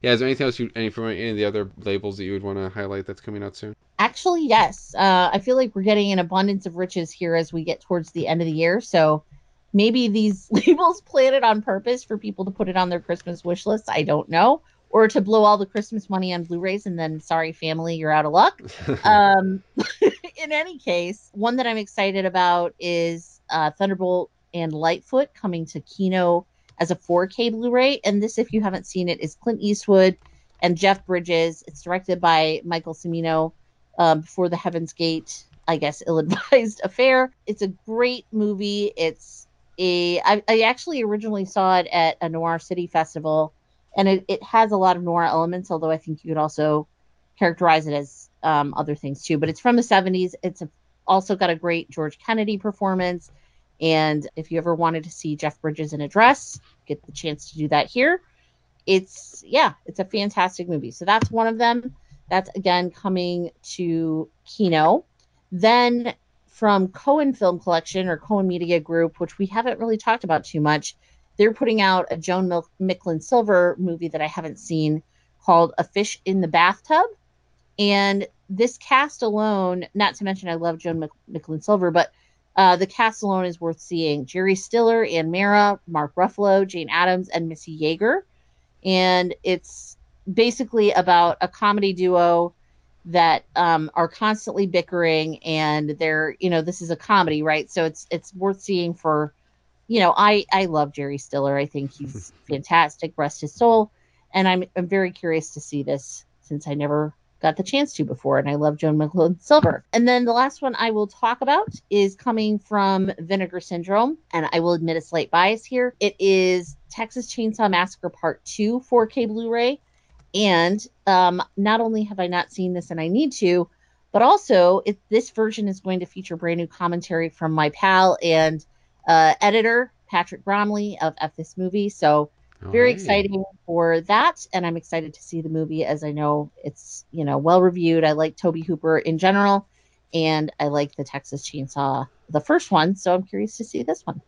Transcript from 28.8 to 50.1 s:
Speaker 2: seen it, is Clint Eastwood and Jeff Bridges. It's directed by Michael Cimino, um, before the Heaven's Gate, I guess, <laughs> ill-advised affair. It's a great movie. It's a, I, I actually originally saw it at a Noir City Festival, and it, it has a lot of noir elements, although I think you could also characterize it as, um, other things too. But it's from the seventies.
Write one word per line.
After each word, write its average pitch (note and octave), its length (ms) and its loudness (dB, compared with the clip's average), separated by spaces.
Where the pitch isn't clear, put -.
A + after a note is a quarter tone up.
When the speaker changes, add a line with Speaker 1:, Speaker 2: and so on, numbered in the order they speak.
Speaker 2:
seen F3+ 220 -4
it, E3+ 120 -4
is D#3 140 -8
Clint - 260 -6
Eastwood G3 560 4
and F3 140 2
Jeff F#3+ 300 0
Bridges. E3+ 600 -2
It's D3 160 -20
directed F3+ 380 -4
by D#3+ 440 2
Michael E3 300 -8
Cimino, E3 580 -2
um, E3 220 4
before F3 280 -4
the F3 80 -4
Heaven's E3+ 360 -6
Gate, D#3+ 520 -6
I E3 100 0
guess, D3 280 -4
<laughs> - 20 -8
ill-advised F#3+ 800 0
affair. B3+ 480 2
It's G#3+ 160 -6
a G3 60 -4
great A3+ 640 -4
movie. G#3 640 -2
It's - 520 -6
a, F3 420 0
I, G#3 280 2
I A3+ 120 4
actually B3 420 -2
originally G#3 420 -4
saw F#3 340 2
it F3 80 0
at E3 340 0
a E3+ 80 -4
Noir E3 300 -4
City F3 280 -8
Festival, D#3 640 -2
and G3 120 2
it, F#3+ 200 0
it G3 140 -4
has A3+ 300 2
a G#3 40 0
lot F#3 200 2
of F3 60 -8
noir E3+ 220 0
elements, E3+ 460 -2
although D#3+ 200 -2
I D#3+ 80 0
think D#3+ 260 -10
you D#3+ 60 -10
could D#3 80 -2
also D3+ 480 -2
characterize E3 480 2
it D3 80 -4
as, - 340 -8
um, D3 340 0
other D3+ 180 -4
things C#3+ 300 -10
too. D#3 140 -2
But D#3+ 100 0
it's E3 120 -8
from A#3+ 160 2
the A#3 60 2
seventies. F#3 600 0